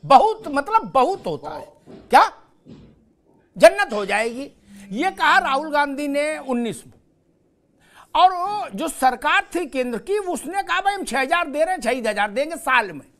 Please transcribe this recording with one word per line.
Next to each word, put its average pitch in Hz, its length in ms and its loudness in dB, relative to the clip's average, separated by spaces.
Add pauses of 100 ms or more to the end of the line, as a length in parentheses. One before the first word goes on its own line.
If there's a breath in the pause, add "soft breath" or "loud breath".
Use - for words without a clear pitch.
बहुत, 403 420 6
मतलब 311 340 0
बहुत 277 460 0
होता - 280 -8
है। - 220 -16 (120)
क्या? - 540 2 (1120)
जन्नत 381 360 6
हो 202 120 -4
जाएगी। 226 460 -4 (360 loud breath)
ये 262 240 -2
कहा 339 280 4
राहुल 302 320 -2
गांधी 285 360 -2
ने 294 300 -2
उन्नीस 240 500 -6
में, - 60 -20 (1200 soft breath)
और 370 180 6
वो 359 440 -6
जो 302 100 -4
सरकार 294 680 -2
थी 349 100 -4
केंद्र 247 340 -6
की, 403 180 -4
उसने 370 460 -6
कहा, 370 180 -2
"भाई, 403 120 0
हम 392 100 -6
छह 247 160 -4
हजार 330 280 0
दे 294 180 -2
रहे 370 100 -4
हैं, 311 60 -10
छह 226 100 -2
हजार 214 400 -2
देंगे 220 240 -4
साल 247 360 0
में।" 143 160 -16 (120)